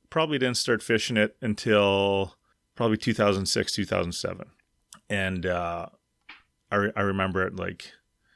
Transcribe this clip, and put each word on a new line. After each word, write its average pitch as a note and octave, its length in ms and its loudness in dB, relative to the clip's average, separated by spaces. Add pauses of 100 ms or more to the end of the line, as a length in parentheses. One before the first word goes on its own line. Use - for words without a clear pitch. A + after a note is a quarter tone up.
probably D#3 280 0
didn't B2 200 0
start A2+ 260 0
fishing A2+ 320 0
it G#2+ 260 2
until G2 920 2 (400)
probably A2 220 2
two A2 160 -2
thousand G2+ 320 2
six, - 260 0
two G2+ 140 -2
thousand F2+ 280 -2
seven. - 340 -8 (640)
And, F#2+ 360 -2
uh, F2 420 -4 (840)
I G2+ 40 2
re-, G#2 200 2
I G2+ 60 0
remember F#2+ 440 0
it, F#2+ 100 -6
like, F2+ 380 -10 (420)